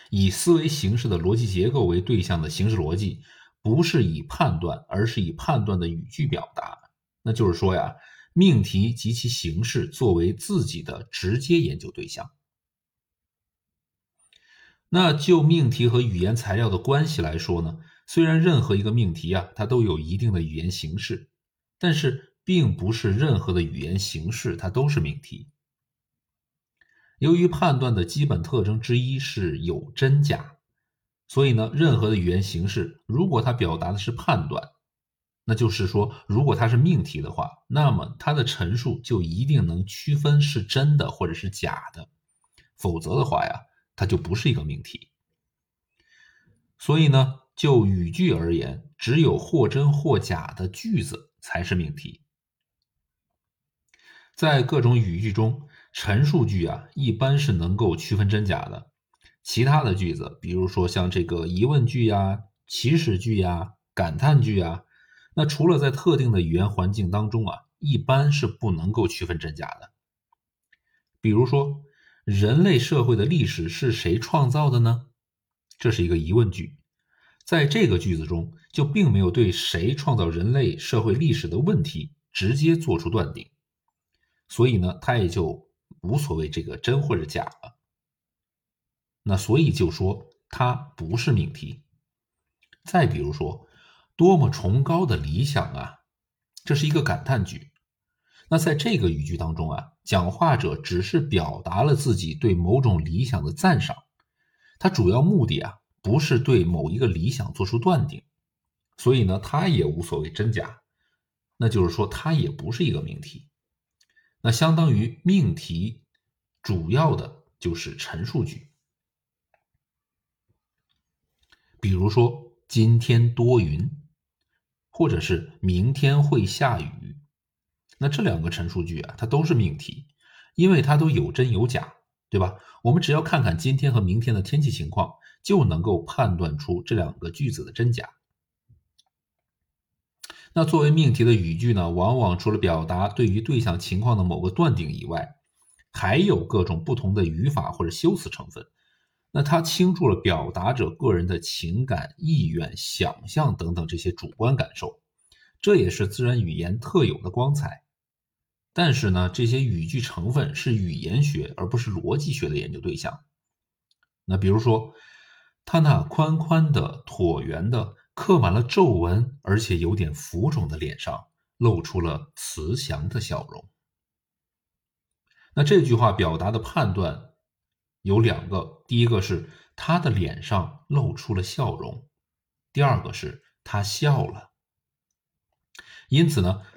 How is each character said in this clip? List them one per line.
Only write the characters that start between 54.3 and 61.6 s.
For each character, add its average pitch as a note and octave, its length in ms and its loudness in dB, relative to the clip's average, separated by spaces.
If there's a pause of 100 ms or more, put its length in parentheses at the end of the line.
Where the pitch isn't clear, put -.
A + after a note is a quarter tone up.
在 D3 280 2
各 C#3 180 0
种 A#2+ 160 6
语 F#2 240 0
句 G#2+ 100 -2
中， A2 360 -2 (240)
陈 A2 340 0
述 D3 180 2
句 G2 220 -2
啊， - 300 -6
一 A#2 160 -2
般 C3+ 260 0
是 C#3+ 140 0
能 F2+ 260 0
够 G2 180 0
区 - 200 -6
分 G2+ 120 2
真 G#2 160 0
假 G2 200 -4
的。 - 260 -14 (540)
其 - 200 0
他 C#3+ 200 4
的 G2+ 100 0
句 F2+ 220 -2
子， - 260 -12
比 F2 80 -8
如 F#2 180 0
说 F2+ 200 0
像 F2+ 240 -2
这 F2+ 120 0
个 E2 220 -4
疑 F2+ 200 0